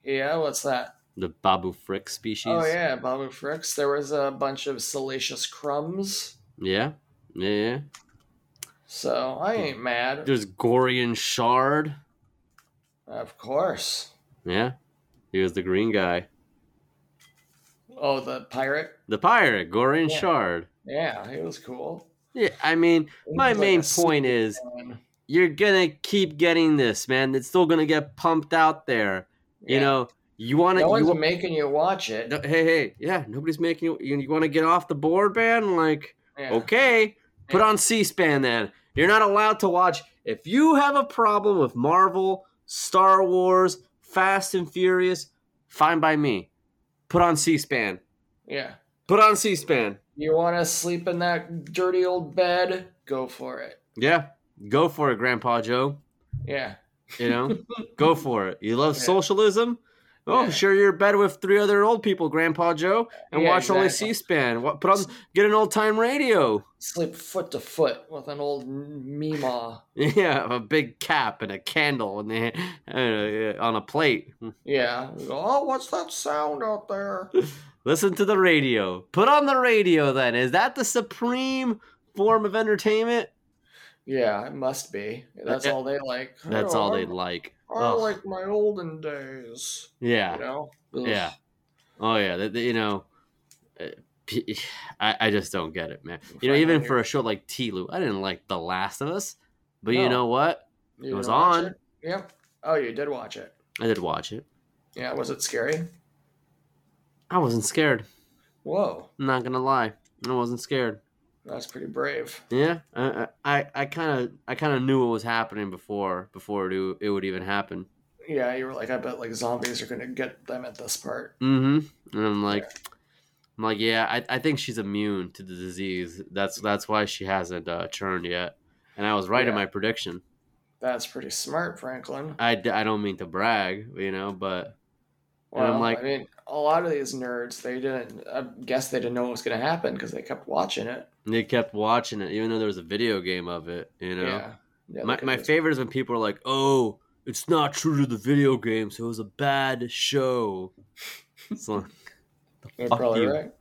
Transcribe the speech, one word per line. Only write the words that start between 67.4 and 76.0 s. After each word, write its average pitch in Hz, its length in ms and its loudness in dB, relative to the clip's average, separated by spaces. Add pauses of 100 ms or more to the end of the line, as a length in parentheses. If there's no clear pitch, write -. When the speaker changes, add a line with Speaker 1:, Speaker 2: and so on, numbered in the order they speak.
Speaker 1:
to 135 80 -6
foot 135 500 -2
with 147 180 -12
an 143 100 -10
old 143 260 -4
m-, 139 380 -10 (160)
Meemaw. 127 680 -4
Speaker 2:
<laughs> - 60 -20
Yeah, 147 600 2
a 123 60 -2
big 120 400 0
cap 135 420 0
and 104 80 -6
a 98 80 -8
candle 117 640 -2
and 107 100 -8
they, 113 220 -2 (340)
uh, 107 760 -2
on 113 140 0
a 107 40 0
plate. 139 520 -2 (320)
Speaker 1:
Yeah. 127 480 -2
We - 140 -14
go, 135 160 -6
"Oh, 269 220 2
what's 262 240 -4
that - 240 -6